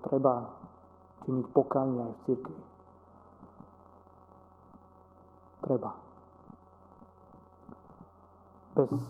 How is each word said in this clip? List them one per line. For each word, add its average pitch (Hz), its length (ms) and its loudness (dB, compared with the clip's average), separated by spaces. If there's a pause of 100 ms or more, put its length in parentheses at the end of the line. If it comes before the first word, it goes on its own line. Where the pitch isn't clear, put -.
treba 127 480 2 (720)
činiť 127 240 0
pokánie 131 540 4
aj 117 100 -6
v - 140 -18
cirkvi. - 320 -2 (3000)
Treba. - 280 0 (2750)
Bez 131 160 4 (200)